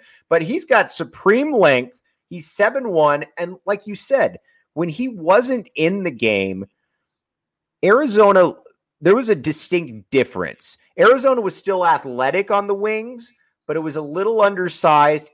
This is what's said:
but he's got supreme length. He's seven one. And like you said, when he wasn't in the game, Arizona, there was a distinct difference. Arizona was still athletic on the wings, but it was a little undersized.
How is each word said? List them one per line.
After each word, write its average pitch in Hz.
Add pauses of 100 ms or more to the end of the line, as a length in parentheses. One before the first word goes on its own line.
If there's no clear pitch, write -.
(280)
but 165
he's 233
got 220
supreme 233
length. 139 (280)
He's 175
seven 240
one. 151 (140)
And 175 (100)
like 202
you 202
said, 190 (360)
when 170
he 226
wasn't 220
in 185
the 170
game, 98 (1200)
Arizona, 202 (460)
there 180
was 247
a 214
distinct 147
difference. - (180)
Arizona 247
was 190
still 190
athletic 147
on 202
the 202
wings, 220 (380)
but 151
it 165
was 156
a 156
little 196
undersized. 156